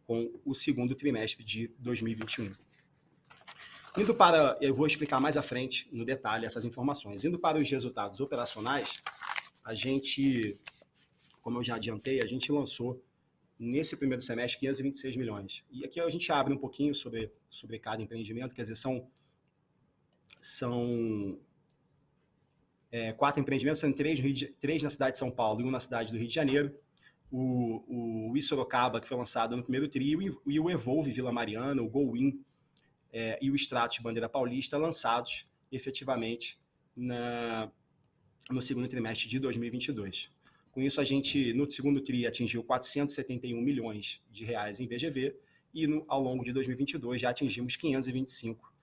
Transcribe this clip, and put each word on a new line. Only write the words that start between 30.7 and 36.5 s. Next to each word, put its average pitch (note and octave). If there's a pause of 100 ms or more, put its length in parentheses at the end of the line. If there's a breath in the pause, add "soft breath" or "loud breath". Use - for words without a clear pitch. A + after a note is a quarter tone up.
Evolve C#3
Vila B2
Mariana, A#2+
o A2+
Go A#2+
In, C3+ (720 soft breath)
é, A2+
e C3+
o C#3
Stratos A#2+
Bandeira A#2
Paulista, C3
lançados C3+ (260)
efetivamente B2+ (400)